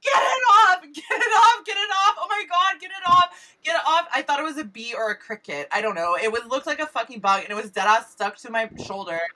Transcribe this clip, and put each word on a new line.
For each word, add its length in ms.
Get 120
it 360
off! 320
Get 280
it 260
off! 300
Get 120
it 120
off! 300
Oh 100
my 200
God, 300
get 120
it 160
off! 560
Get 120
it 100
off! 280
I 80
thought 180
it 40
was 140
a 60
bee 320
or 160
a 40
cricket. 560
I 100
don't 140
know. 200
It 160
would 160
look 180
like 140
a 60
fucking 340
bug, 240
and 80
it 40
was 160
dead 160
ass 240
stuck 260
to 140
my 180
shoulder 340